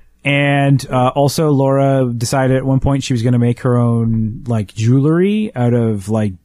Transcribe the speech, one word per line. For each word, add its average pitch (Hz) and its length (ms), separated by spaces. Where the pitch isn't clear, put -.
And, 143 640
uh, 127 260
also 143 360
Laura 135 640
decided 127 440
at 131 80
one 135 160
point 139 220
she - 100
was 120 80
gonna 123 180
make 120 220
her 123 160
own, 117 680
like, 110 260
jewelry 160 840
out 120 180
of, 110 360
like, 107 240